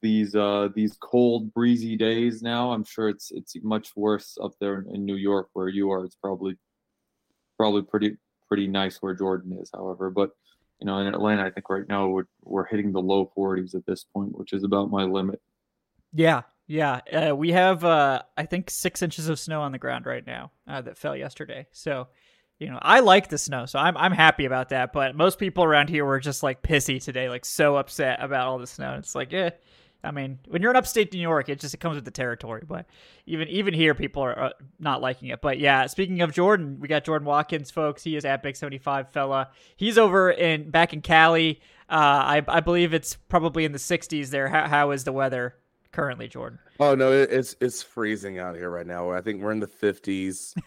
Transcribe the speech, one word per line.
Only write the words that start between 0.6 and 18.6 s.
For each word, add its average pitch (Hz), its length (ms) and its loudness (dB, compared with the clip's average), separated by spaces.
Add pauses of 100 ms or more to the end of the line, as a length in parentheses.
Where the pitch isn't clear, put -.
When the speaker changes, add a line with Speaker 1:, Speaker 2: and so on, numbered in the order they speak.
Speaker 1:
these 107 260 -2
cold, 117 540 2
breezy 117 400 2
days 113 480 0
now. 120 300 -2
I'm 110 100 -4
sure 110 260 -4
it's, - 220 -6
it's - 320 -14
much 110 320 -4
worse 104 480 -2
up 101 80 -6 (100)
there 98 200 -4
in, 95 160 -12
in 101 80 -6
New 98 100 -4
York 98 380 -2
where 92 160 -4
you 98 240 -2
are. 92 120 -4
It's 92 120 -16
probably, 95 400 -6 (1000)
probably 104 260 2
pretty, 107 340 -2 (320)
pretty 101 180 0
nice 95 340 -2
where 95 140 -4
Jordan 92 460 -4
is, 90 120 -16
however. 95 380 -8
But, 98 200 0 (500)
you 101 60 -8
know, 98 120 -2
in 98 80 -2
Atlanta, 104 380 0
I 95 60 -4
think - 200 -10
right 98 180 -4
now 98 200 0
we're, 95 160 -2 (180)
we're 98 240 -4
hitting 104 240 -2
the 95 100 -2
low 95 320 0
forties 92 440 -4
at 90 100 -8
this 95 160 -6
point, 98 340 -8
which - 160 -10
is 98 120 -4
about 101 260 0
my 98 140 0
limit. 95 360 -2 (720)
Speaker 2:
Yeah, 160 300 2 (240)
yeah. 147 360 -2 (100)
Uh, 156 240 0
we 160 160 0
have, 180 320 4
uh, 143 380 4 (140)
I 151 100 -6
think, 180 240 -6